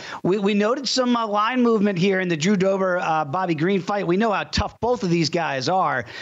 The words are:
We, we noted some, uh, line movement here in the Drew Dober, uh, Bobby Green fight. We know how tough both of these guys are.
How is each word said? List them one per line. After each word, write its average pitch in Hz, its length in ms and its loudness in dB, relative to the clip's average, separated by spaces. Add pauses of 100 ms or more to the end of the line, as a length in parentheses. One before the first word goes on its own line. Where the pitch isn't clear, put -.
(240)
We, 185 160 0
we 208 160 2
noted 226 320 0
some, 247 280 0
uh, 233 120 -2
line 214 340 0
movement 208 380 2
here 190 200 2
in 185 80 -2
the 170 100 0
Drew 180 180 2
Dober, 190 420 2
uh, 160 280 0
Bobby 175 280 -2
Green 175 280 0
fight. 202 260 -4
We 175 100 2
know 220 140 2
how 170 140 -2
tough - 340 -4
both 240 240 0
of 180 80 0
these 170 180 2
guys 143 400 -2
are. 151 360 0 (160)